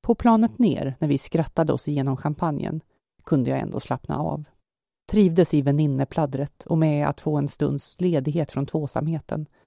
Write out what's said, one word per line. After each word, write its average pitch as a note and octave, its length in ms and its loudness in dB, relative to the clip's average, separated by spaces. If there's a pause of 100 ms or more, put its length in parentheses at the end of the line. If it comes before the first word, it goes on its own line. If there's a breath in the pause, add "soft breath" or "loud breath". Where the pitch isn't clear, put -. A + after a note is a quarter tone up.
På A#3 140 2
planet A3+ 440 2
ner, C#3 400 2
när D#3 80 0
vi C#3+ 100 2
skrattade D#3 560 0
oss - 140 -4
igenom C#3+ 300 -2
champagnen, D3+ 640 -4 (420)
kunde C3 260 2
jag C3+ 100 0
ändå - 200 -6
slappna - 380 -6
av. D3+ 260 -4 (680)
Trivdes F#3 420 4
i D3 80 2
väninnepladdret C#3 1040 -2
och E3 120 0
med D3 300 2
att - 140 -4
få D3+ 160 0
en C#3+ 100 0
stunds C#3+ 540 -4
ledighet D3+ 500 0
från C#3 140 -2
tvåsamheten, D3+ 840 -4 (200)